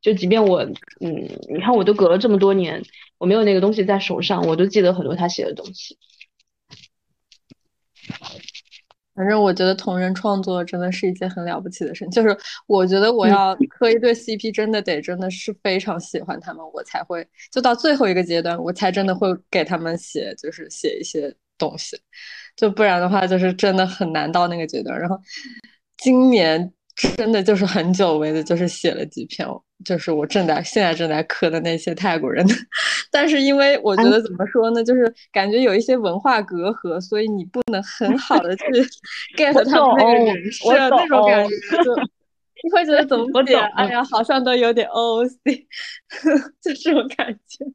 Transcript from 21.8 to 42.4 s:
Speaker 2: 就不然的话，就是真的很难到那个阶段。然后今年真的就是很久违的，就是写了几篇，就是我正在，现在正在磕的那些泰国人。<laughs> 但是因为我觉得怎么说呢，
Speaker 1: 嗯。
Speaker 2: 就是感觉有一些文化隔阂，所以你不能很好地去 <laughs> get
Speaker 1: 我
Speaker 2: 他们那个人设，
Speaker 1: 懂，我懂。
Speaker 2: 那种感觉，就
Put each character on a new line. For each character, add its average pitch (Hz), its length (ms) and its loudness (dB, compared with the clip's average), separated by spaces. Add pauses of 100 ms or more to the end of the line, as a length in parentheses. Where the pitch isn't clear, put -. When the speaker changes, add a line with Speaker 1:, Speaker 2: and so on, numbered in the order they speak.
Speaker 2:
就 214 140 2
不 214 100 -2
然 185 180 4
的 180 80 0
话， 190 200 0
就 185 100 2
是 185 160 0
真 190 240 0
的 185 80 2
很 185 260 -6
难 156 200 -4
到 175 160 2
那 170 100 -6
个 165 80 -6
阶 - 160 -8
段。 127 180 -8
然 170 80 -6
后 190 120 -4 (800)
今 254 340 6
年 175 420 2 (420)
真 226 160 -2
的 208 100 2
就 202 140 4
是 190 100 2
很 180 280 0
久 180 240 2
违 151 160 -2
的， 156 100 -2
就 170 140 -2
是 175 100 -2
写 170 240 -2
了 - 140 -8
几 139 200 -12
篇， - 220 -10 (380)
就 180 120 -2
是 165 140 -4
我 151 140 0
正 180 220 0
在， 156 160 0
现 208 200 0
在 165 100 2
正 165 140 -4
在 156 160 -2
磕 - 260 -2
的 160 100 -2
那 165 180 -4
些 170 160 -6
泰 175 240 0
国 131 140 -2
人。 175 140 2
<laughs> 226 220 2 (440)
但 294 180 2
是 294 100 2
因 277 160 2
为 277 280 4
我 202 120 2
觉 208 80 4
得 233 180 6
怎 196 120 -8
么 180 140 -4
说 226 240 2
呢， 233 100 0
Speaker 1:
嗯。 226 40 0
Speaker 2:
就 247 100 4
是 233 180 2 (180)
感 202 180 0
觉 226 120 2
有 220 140 4
一 208 40 4
些 254 160 2
文 196 240 -2
化 233 220 2
隔 185 300 -4
阂， 175 280 -6
所 208 220 -4
以 220 60 -2
你 202 180 -4
不 247 160 -6 (100)
能 196 120 -2
很 240 340 -2
好 - 220 2
地 180 160 -4
去 - 80 -12 (420)
<laughs> - 320 -14
get 302 160 2
Speaker 1:
我 254 100 6
Speaker 2:
他 277 220 4
们 247 120 6
那 233 280 6
个 214 80 2
人 185 180 -6
设， 254 380 2
Speaker 1:
懂， 262 100 6
我 - 0 -
懂。 - 0 -
Speaker 2:
那 349 80 0
种 247 200 4
感 208 200 4
觉， 359 80 -4 (280)
就 247 120 2 (680)